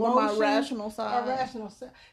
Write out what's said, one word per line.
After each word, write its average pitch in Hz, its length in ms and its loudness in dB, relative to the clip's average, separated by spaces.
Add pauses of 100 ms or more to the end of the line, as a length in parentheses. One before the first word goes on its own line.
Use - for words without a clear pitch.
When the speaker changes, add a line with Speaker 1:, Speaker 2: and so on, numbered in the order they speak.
(140)
Speaker 1:
my 208 100 6
Speaker 2:
Emotions, 214 160 0
Speaker 1:
rational 226 500 0
side. 220 320 -2
Speaker 2:
our 240 60 -4
rational 254 420 -4
side. 247 200 -18 (220)